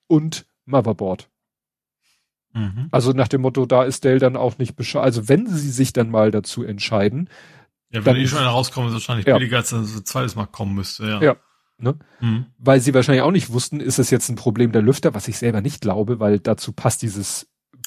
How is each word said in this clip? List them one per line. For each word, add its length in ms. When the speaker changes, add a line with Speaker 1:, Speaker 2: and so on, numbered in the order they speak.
Speaker 1:
und 380
Motherboard. 640
Speaker 2:
Mhm. 360
Speaker 1:
Also 220
nach 160
dem 120
Motto, 240
da 180
ist 200
Dell 160
dann 160
auch 240
nicht 160
besche-, 260
also 260
wenn 200
sie 240
sich 200
dann 200
mal 180
dazu 340
entscheiden, 640
Speaker 2:
Ja, 160
wenn 80
Speaker 1:
dann 40
Speaker 2:
eh 100
schon 120
einer 100
rauskommt, 380
ist 40
es 40
wahrscheinlich 300
Speaker 1:
Ja. 120
Speaker 2:
billiger, 200
als 140
dass 180
es 60
ein 100
zweites 300
Mal 100
kommen 300
müsste, 320
ja. 140
Speaker 1:
Ja, 140
ne? 160
Speaker 2:
Mhm. 240
Speaker 1:
Weil 200
sie 140
wahrscheinlich 300
auch 80
nicht 200
wussten, 280
ist 180
es 140
jetzt 180
ein 60
Problem 360
der 120
Lüfter, 320
was 120
ich 120
selber 220
nicht 200
glaube, 380
weil 200
dazu 340
passt 280
dieses 480